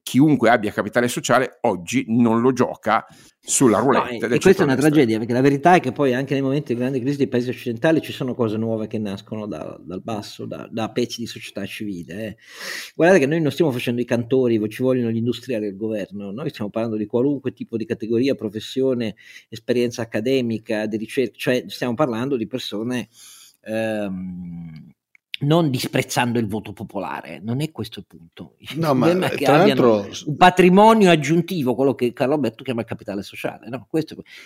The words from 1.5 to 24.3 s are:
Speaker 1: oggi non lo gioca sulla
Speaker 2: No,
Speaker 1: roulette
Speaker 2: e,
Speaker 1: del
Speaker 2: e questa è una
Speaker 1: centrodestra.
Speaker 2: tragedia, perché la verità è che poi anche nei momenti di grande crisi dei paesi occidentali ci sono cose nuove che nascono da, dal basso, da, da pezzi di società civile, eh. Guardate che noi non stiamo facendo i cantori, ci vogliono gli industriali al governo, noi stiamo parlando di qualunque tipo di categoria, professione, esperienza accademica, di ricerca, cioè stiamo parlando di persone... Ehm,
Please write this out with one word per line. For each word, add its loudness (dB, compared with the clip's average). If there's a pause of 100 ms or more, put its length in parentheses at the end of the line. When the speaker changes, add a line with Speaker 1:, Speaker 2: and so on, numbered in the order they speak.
Speaker 1:
oggi -2
non 4
lo 4
gioca 0 (360)
sulla 4
Speaker 2:
No, 2
Speaker 1:
roulette 0
Speaker 2:
e, -2
Speaker 1:
del 0
Speaker 2:
e 0
questa 6
è 4
una 2
Speaker 1:
centrodestra. 4
Speaker 2:
tragedia, 4
perché -4
la 2
verità 4
è 6
che -4
poi 0
anche -2
nei -2
momenti -2
di -2
grande -2
crisi -2
dei 0
paesi 0
occidentali 0
ci -12
sono -6
cose -2
nuove -2
che -6
nascono -8
da, -12
dal -12
basso, -10
da, -12
da -6
pezzi -6
di -8
società -12
civile, -10
eh. -12 (580)
Guardate 6
che 4
noi 0
non 2
stiamo 2
facendo -2
i -2
cantori, 2
ci -6
vogliono 2
gli -2
industriali -4
al -8
governo, -6
noi -8
stiamo -8
parlando -4
di -4
qualunque -2
tipo -12
di -4
categoria, -2
professione, -4 (320)
esperienza -4
accademica, -2
di -6
ricerca, -4
cioè -2
stiamo -6
parlando -2
di -2
persone... -6 (540)
Ehm, -8 (440)